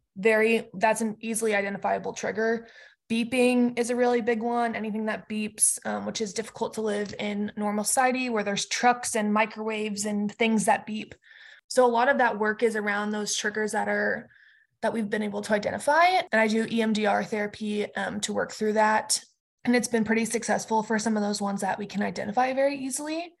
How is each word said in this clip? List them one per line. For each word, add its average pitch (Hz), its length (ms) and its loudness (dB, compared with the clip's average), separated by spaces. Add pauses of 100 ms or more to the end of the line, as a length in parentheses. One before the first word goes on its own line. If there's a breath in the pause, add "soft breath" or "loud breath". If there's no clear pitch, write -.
(160)
very, 220 600 2
that's 220 260 2
an 214 180 -4
easily 220 340 -2
identifiable 196 600 -2
trigger. 226 540 -2 (440 loud breath)
Beeping 240 680 4
is 233 120 0
a 247 80 -2
really 247 240 4
big 226 200 0
one. 233 340 0
Anything 214 320 -4
that 208 200 -4
beeps, 214 580 0
um, 208 200 -4
which 208 160 -4
is 202 100 -4
difficult 220 440 -6
to 220 60 -4
live 208 380 -2
in 208 380 -4
normal 208 260 -2
society 254 460 2
where 214 160 0
there's 202 200 -2
trucks 247 520 0
and 208 160 0
microwaves 214 720 -2
and 208 260 -2
things 220 340 2
that - 200 2
beep. 214 300 -10 (560 loud breath)
So 254 140 6
a - 20 8
lot 240 220 4
of 277 80 4
that 226 220 2
work 214 240 0
is 214 120 4
around 208 360 -2
those 208 240 -2
triggers 214 380 -2
that 202 140 0
are, 208 400 -2 (540 soft breath)
that 220 100 0
we've 214 160 -2
been 214 140 0
able 208 220 -4
to 220 100 -2
identify. 208 520 2 (260)
And 220 100 4
I 220 60 4
do 220 200 0
E 226 140 0
M 220 120 2
D 214 120 0
R 202 180 2
therapy, 208 680 -4
um, 196 280 -4
to 208 120 -4
work 202 200 -2
through 214 200 0
that. 214 500 2 (400)
And 240 120 4
it's 240 120 2
been 226 160 2
pretty 220 220 2
successful 214 560 0
for 220 160 0
some 214 180 0
of 208 60 0
those 208 200 -2
ones 196 200 -2
that 190 160 -2
we 208 80 -8
can 202 160 -4
identify 208 520 0
very 277 220 2
easily. 294 640 -6